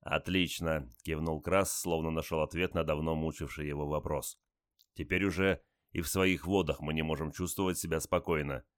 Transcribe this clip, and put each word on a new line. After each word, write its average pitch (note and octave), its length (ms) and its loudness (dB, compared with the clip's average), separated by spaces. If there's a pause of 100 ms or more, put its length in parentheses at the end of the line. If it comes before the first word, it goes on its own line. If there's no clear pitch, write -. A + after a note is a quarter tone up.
«Отлично», D#2+ 880 0 (160)
кивнул D#2 380 -2
Крас, F#2 280 2
словно D#2+ 400 0
нашёл D#2+ 300 -2
ответ E2+ 320 0
на E2+ 100 0
давно D#2 320 0
мучивший D#2 540 -4
его D2 180 -4
вопрос. D2+ 520 -4 (560)
«Теперь F2+ 320 0
уже F#2 340 2 (320)
и - 80 -4
в E2 80 -2
своих F#2 380 2
водах F2 340 2
мы D#2 140 -2
не D#2 80 0
можем D#2 280 -2
чувствовать F2+ 460 -2
себя D#2+ 240 -2
спокойно. D2+ 640 0 (140)